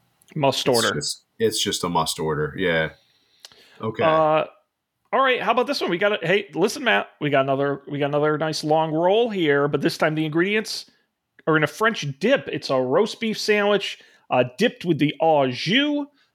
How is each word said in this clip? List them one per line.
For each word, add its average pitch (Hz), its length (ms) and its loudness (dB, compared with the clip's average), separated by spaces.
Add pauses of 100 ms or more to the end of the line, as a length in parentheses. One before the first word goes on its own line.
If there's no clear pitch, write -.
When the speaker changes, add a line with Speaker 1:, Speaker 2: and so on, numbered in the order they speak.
(360)
Speaker 1:
Must 139 320 0
Speaker 2:
it's 117 160 2
Speaker 1:
order. 101 120 0
Speaker 2:
just, - 280 -8 (160)
it's 110 240 0
just 92 220 -4
a 87 40 -2
must 82 300 -2
order. 76 380 -4
Yeah. 82 320 0 (880)
Okay. 110 240 -4
Speaker 1:
Uh, 156 420 4 (680)
all 247 80 2
right. 262 200 2
How 196 100 -2
about 240 160 2
this 277 120 -4
one? 339 100 -2
We 175 80 -2
got 208 240 0
a, 156 60 -6
hey, 196 260 0
listen, 226 300 -2
Matt, 208 240 2 (140)
we 151 80 0
got 135 160 4
another, 139 440 0
we 143 100 -6
got 143 80 0
another 147 300 0
nice 156 260 -4
long 156 280 2
roll 196 380 2
here, 147 400 2
but 143 120 0
this 160 160 0
time 156 180 0
the 156 100 -2
ingredients 190 640 -2 (560)
are 160 80 4
in 156 80 4
a 147 40 0
French 214 380 -2 (140)
dip. 240 280 0
It's - 220 -8
a 135 100 2
roast 156 420 0
beef 220 180 -4
sandwich, 208 600 0 (300)
uh, 131 140 2 (140)
dipped 233 280 -2
with 160 140 0
the 147 220 2
au 147 280 4
jus, 285 580 -2 (280)